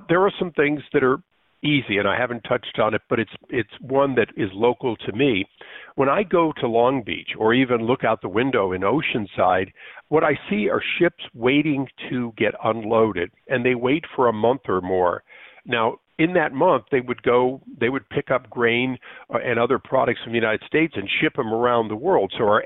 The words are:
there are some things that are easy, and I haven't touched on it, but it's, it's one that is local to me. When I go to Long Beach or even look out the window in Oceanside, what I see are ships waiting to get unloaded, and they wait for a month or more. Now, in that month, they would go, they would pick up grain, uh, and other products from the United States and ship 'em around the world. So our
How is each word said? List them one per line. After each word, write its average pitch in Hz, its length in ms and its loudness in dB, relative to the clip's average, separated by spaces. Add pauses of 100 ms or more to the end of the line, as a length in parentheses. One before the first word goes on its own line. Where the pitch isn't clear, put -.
there 175 140 4
are 196 180 4
some 180 140 -4
things 147 280 0 (120)
that 143 100 4
are 131 180 2 (400)
easy, 131 360 0
and 101 100 2
I 95 100 0
haven't 120 260 -4
touched - 360 -4
on 107 140 2
it, 107 160 -4
but 123 100 0
it's, 110 140 -4 (160)
it's 120 200 -4 (120)
one 135 340 0
that 110 220 2
is 104 160 -2
local 117 420 0
to - 160 -10
me. 110 340 0 (500)
When 135 140 2
I 175 140 2
go 165 380 0
to 135 60 0
Long 120 360 2
Beach 85 340 -10
or 110 160 4
even 123 320 2
look 123 200 0
out 110 160 0
the 110 80 -8
window 107 420 0
in 92 100 -4
Oceanside, 98 920 0 (360)
what 156 160 2
I 151 160 0 (100)
see 202 200 0
are 120 120 0 (160)
ships - 260 0 (100)
waiting 139 540 0 (220)
to 120 280 -6
get 104 260 0
unloaded, 110 640 0 (200)
and 123 140 -2
they 127 120 2
wait 127 300 0 (100)
for 127 140 2
a 113 40 0
month 113 360 0
or 95 120 0
more. 90 400 0 (440)
Now, 120 320 -2 (260)
in 165 60 2 (100)
that 151 120 0 (140)
month, 143 260 2
they 127 160 0
would 123 140 -6 (120)
go, 127 280 2 (200)
they 117 120 0
would 135 140 -8 (100)
pick 143 180 -4
up 123 80 -4 (160)
grain, 120 300 2 (440)
uh, 120 160 -4
and 117 100 0
other 120 200 2 (140)
products 127 300 0
from 117 100 -10
the 113 120 0
United 110 260 -2
States 160 280 0
and 98 80 -8 (120)
ship 156 220 0
'em 110 180 -4
around 120 280 2
the 107 200 -8
world. 107 300 2
So 120 60 0 (120)
our - 100 2